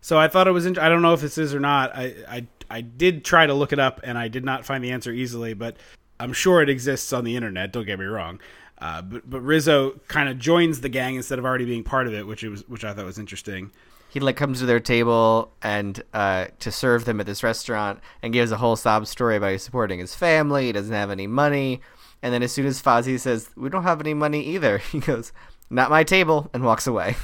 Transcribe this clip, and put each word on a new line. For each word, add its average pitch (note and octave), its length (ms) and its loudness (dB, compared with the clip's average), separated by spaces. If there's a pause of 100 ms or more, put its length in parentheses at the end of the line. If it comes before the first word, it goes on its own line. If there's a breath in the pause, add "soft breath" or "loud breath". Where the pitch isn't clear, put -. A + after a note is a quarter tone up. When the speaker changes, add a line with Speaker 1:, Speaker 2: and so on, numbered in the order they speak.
Speaker 1:
So D#3+ 180 2
I D#3 100 6
thought F#3 200 4
it F#3 40 4
was F3 140 0
int-, F3+ 120 -2
I D#3 100 4
don't E3+ 140 6
know E3+ 100 6
if D#3 80 2
this D3 180 -6
is D3 160 -2
or C#3+ 60 -2
not. C#3 340 2
I, B2+ 200 -8 (140)
I, A#2+ 180 -10 (240)
I A2+ 100 -8
did C3+ 440 -2
try E3 220 6
to C#3+ 80 2
look C#3 180 0
it C#3+ 60 0
up, C3 260 2
and B2 140 -8
I A#2 100 -6
did B2+ 160 -8
not C3+ 200 -4
find C3+ 180 -6
the B2 80 -6
answer B2 220 -6
easily, A#2 420 -6
but A2+ 220 -8 (420 soft breath)
I'm B2 140 -8
sure F3+ 300 4
it C#3+ 60 4
exists C3 440 -2
on B2 120 -2
the A#2 120 -4
internet, G2 360 -6
don't A#2 140 -6
get G2+ 120 -6
me F#2+ 80 -8
wrong. F#2 340 -8 (380 loud breath)
Uh, E2 240 -10
but, A2+ 280 -14
but C3 120 -8
Rizzo C#3+ 680 2
kinda C#3+ 260 -2
joins D#3 460 2
the C#3 80 -6
gang B2+ 280 -4
instead B2+ 220 -6
of B2 60 -6
already B2+ 220 0
being A#2 180 -4
part C3 240 -2
of G#2+ 60 -6
it, G#2 120 -8
which G#2+ 160 -12
it A2+ 60 -8
was, G2 200 -12
which A2+ 160 -12
I G#2 100 -6
thought G2+ 100 -10
was F#2+ 140 -12
interesting. G2 520 -12 (380 soft breath)
Speaker 2:
He, - 120 -8
like, C3+ 160 0
comes C#3 240 2
to B2+ 60 0
their A#2+ 140 6
table A#2 720 4 (100)
and, G#2 400 -4 (120)
uh, F#2+ 320 0 (140)
to A2+ 120 -6
serve A#2+ 320 2
them A2 160 -2
at G2 60 -4
this G2+ 160 -8
restaurant A2 580 -2 (220 loud breath)
and A#2 100 -4
gives A#2+ 180 2
a G#2+ 60 -2
whole A2+ 200 2
sob G#2+ 300 0
story A2+ 300 0
about G2 160 0
he's F#2+ 100 -4
supporting G#2+ 380 -4
his F2+ 140 -12
family, D3 520 2
he A#2+ 60 -2
doesn't G#2 220 -4
have G2+ 160 -2
any F#2+ 160 -6
money. C3+ 540 0 (420 soft breath)
And B2 100 -2
then A#2+ 100 0
as A#2+ 100 -2
soon C#3 140 -2
as C3+ 140 -2
Fozzie B2 380 2
says, A#2 380 -4
"We C3 120 -8
don't F#3 140 -4
have E3+ 180 0
any D3+ 140 -2
money D3 300 0
either," D#3 340 0
<laughs> - 140 -6
he D3+ 80 -2
goes, C3 320 -4 (380 soft breath)
"Not B2 200 2
my D#3 140 8
table," D#3+ 500 4
and B2 80 -2
walks A2+ 240 2
away. G#2 380 0